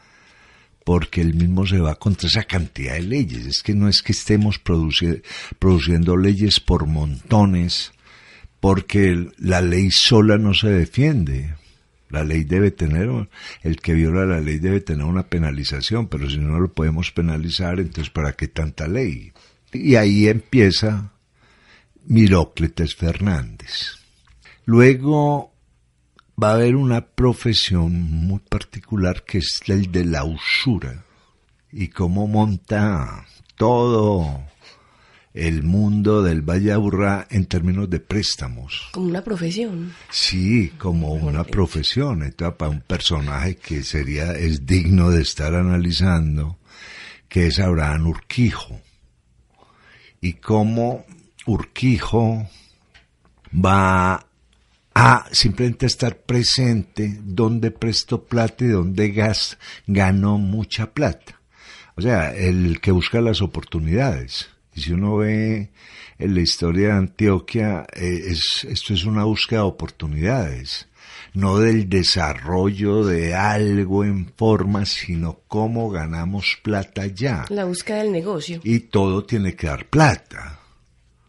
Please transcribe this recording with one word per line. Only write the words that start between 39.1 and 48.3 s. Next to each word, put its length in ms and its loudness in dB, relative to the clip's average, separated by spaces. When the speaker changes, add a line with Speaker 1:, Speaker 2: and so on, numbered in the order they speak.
Speaker 2:
profesión? 680 -6
Speaker 1:
Sí, 640 0
como 380 -2
Speaker 2:
Mejor 140 -2
Speaker 1:
una 100 -2
Speaker 2:
dicho. 120 -6
Speaker 1:
profesión. 680 -2
Entonces, 340 -6
para 140 -4
un 120 -4
personaje 760 -4
que 260 -8
sería, 520 -4
es 340 -2
digno 420 4
de 140 4
estar 320 -4
analizando, 1040 0
que 200 2
es 120 0
Abraham 480 0
Urquijo. 720 -4